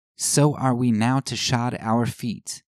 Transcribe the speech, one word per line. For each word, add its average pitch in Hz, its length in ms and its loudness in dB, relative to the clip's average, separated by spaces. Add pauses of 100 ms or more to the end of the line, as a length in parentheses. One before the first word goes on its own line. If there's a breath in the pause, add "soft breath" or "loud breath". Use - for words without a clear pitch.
(160)
so 147 380 4
are 127 220 0
we 123 160 2
now 117 260 2
to 131 160 -4
shod 120 460 -2
our 117 260 0
feet - 600 -8